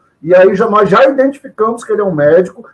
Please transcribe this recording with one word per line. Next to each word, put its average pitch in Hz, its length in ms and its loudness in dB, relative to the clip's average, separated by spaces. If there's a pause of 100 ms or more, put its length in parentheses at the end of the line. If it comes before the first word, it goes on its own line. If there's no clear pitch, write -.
(220)
e 165 120 -2
aí 190 220 4
já, 208 140 -2
nós 202 200 0
já 226 160 2
identificamos 262 800 -4
que - 80 -10
ele 208 100 -2
é 202 40 -4
um 180 100 -4
médico 165 580 0